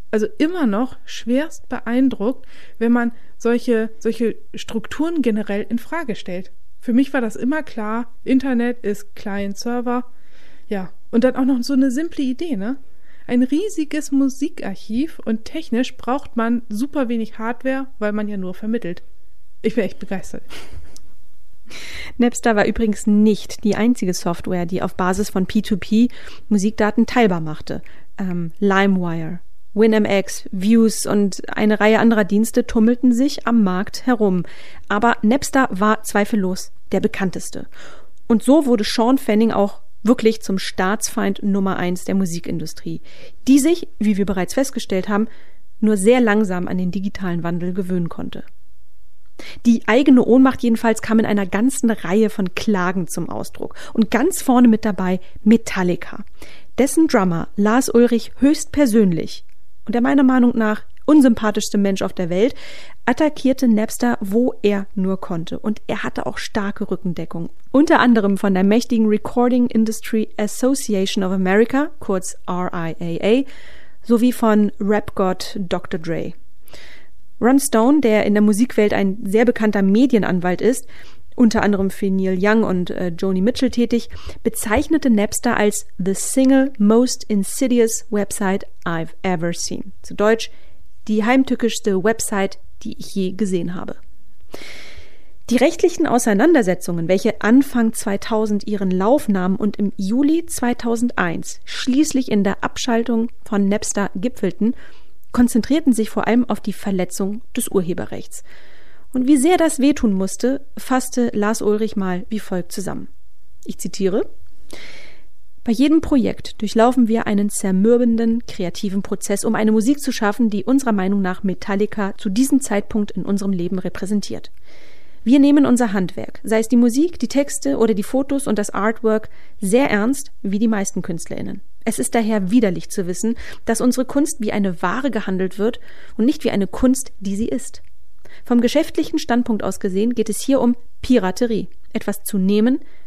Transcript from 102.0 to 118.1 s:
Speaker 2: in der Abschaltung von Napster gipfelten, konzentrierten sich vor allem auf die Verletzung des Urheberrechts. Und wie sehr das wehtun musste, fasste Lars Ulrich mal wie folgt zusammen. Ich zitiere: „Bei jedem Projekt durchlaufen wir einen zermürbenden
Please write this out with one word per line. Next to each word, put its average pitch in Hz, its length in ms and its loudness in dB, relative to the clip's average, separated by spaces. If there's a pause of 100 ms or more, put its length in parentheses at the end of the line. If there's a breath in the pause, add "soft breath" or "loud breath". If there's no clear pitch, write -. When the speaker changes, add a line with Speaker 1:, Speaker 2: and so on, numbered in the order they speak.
Speaker 2:
in 208 140 2
der - 180 -2
Abschaltung 233 640 0 (160)
von 202 240 0
Napster 202 460 -2
gipfelten, 202 600 -2 (580 soft breath)
konzentrierten 247 640 2
sich 220 160 -2
vor - 160 -2
allem 240 220 4
auf 214 120 -2
die 196 140 -4
Verletzung 196 640 -2 (160)
des 247 120 -4
Urheberrechts. - 760 -4 (720 soft breath)
Und 254 120 0
wie 294 120 8
sehr 339 180 6
das 320 220 2
wehtun 254 340 4
musste, 190 500 0 (160)
fasste 254 560 0
Lars 214 280 0
Ulrich 214 340 0
mal 185 340 -2
wie 220 80 -4
folgt 180 340 -4
zusammen. - 360 -6 (560)
Ich - 140 -6
zitiere: 190 480 0 (1400 loud breath)
„Bei 240 80 0
jedem 294 280 4
Projekt - 600 0
durchlaufen 233 460 4
wir 226 180 0
einen 208 240 2
zermürbenden 226 960 2